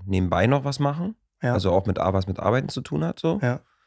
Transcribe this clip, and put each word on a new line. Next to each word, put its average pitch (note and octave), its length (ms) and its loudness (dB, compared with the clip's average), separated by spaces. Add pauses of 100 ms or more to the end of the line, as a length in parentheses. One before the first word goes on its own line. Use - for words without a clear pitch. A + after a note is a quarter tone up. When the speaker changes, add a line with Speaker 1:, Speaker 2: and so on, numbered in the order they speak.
Speaker 1:
nebenbei F#2 440 2
noch C#3 160 2
was C#3 160 -4
machen. D#3+ 340 -2 (260)
Speaker 2:
Ja. B2 120 0
Speaker 1:
Also F#2+ 180 2
auch F#2 160 2
mit F#2+ 140 0
Ar-, F#2 120 2
was F#2+ 140 2
mit G2 140 -4
Arbeiten A#2 280 0
zu - 120 -8
tun D3 240 -4
hat, - 160 -6
so. D#3+ 200 0
Speaker 2:
Ja. B2 200 0 (260)